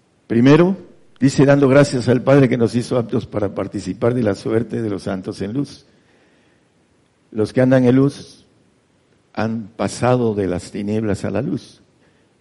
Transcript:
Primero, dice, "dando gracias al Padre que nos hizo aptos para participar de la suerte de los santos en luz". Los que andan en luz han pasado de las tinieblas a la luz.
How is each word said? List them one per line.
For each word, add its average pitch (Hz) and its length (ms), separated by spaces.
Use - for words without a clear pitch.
Primero, 151 500
dice, 139 240
"dando 143 240
gracias 135 400
al 123 120
Padre 135 280
que 127 80
nos 117 180
hizo 123 220
aptos 117 280
para 104 300
participar 101 580
de 123 100
la 101 120
suerte 117 460
de 110 80
los 98 140
santos 98 380
en 98 120
luz". 139 320
Los 107 220
que 131 80
andan 131 240
en 123 100
luz - 500
han 110 440
pasado 120 580
de 101 120
las 87 240
tinieblas 104 520
a 101 60
la 101 120
luz. - 400